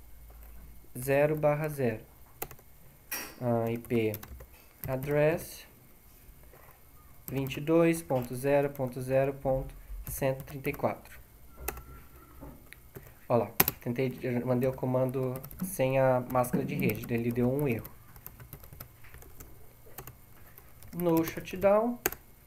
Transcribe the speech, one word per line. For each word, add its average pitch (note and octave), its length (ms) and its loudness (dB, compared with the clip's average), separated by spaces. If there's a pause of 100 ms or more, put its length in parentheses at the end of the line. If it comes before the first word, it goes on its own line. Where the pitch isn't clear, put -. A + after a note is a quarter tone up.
(960)
Zero C#3 380 4
barra D3+ 340 2
zero. B2+ 320 0 (1400)
Ah, A#2 320 0
I A#2 60 -2
P A2+ 360 0 (760)
address. D3 800 0 (1600)
Vinte C3+ 300 -4
e D3 40 -6
dois E3 400 4
ponto B2+ 340 0
zero C#3+ 340 4
ponto C3 320 -4
zero C3 320 2
ponto C3+ 400 -2 (360)
cento C3+ 320 0
e - 40 -12
trinta C#3+ 240 -6
e C#3 40 -2
quatro. - 460 -4 (2000)
Ó B2 60 4
lá. G#2+ 160 2 (360)
Tentei, B2+ 340 0
eu B2 240 0
mandei B2 220 4
o B2+ 60 0
comando B2+ 600 0 (300)
sem C3+ 340 2
a C3 320 6
máscara B2+ 360 2
de C#3 100 -4
rede, A#2+ 320 0
daí A#2+ 100 0
ele A#2 140 0
deu A#2+ 180 2
um C#3+ 200 2
erro. A2 200 -2 (3000)
No E3+ 300 4
shutdown, G3+ 720 2 (500)